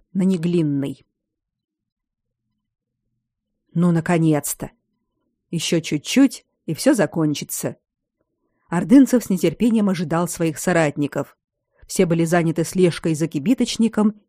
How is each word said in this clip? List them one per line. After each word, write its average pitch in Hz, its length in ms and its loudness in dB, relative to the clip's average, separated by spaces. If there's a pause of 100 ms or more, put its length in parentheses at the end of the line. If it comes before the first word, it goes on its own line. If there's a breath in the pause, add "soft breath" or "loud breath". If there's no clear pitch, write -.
(140)
на 190 80 -2
Неглинной. 160 840 -2 (2750)
Ну, 175 180 2
наконец-то! 160 800 0 (800)
Еще 170 320 -2
чуть-чуть, - 640 0 (220)
и 160 80 -4
все 269 180 2
закончится. 156 840 -4 (920)
Ордынцев 240 540 4
с - 80 -4
нетерпением 202 580 0
ожидал 170 380 -2
своих 165 320 -4
соратников. 147 760 -2 (520)
Все - 180 0
были 170 200 2
заняты 165 380 0
слежкой 175 520 0
за 156 120 -2
Кибиточником 220 1000 0